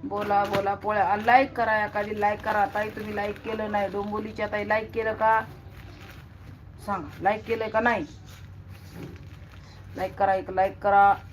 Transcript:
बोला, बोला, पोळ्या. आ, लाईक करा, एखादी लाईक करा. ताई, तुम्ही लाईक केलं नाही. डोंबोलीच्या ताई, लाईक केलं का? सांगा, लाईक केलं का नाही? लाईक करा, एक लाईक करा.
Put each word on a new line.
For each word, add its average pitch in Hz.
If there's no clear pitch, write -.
बोला, 202
बोला, 196
पोळ्या. 202
आ, 196
लाईक 247
करा, 220
एखादी 208
लाईक 208
करा. 202
ताई, 214
तुम्ही 208
लाईक 208
केलं 214
नाही. 202
डोंबोलीच्या 208
ताई, 208
लाईक 220
केलं 220
का? 220
सांगा, 180
लाईक 214
केलं 220
का 220
नाही? 226
लाईक 185
करा, 196
एक 185
लाईक 190
करा. 202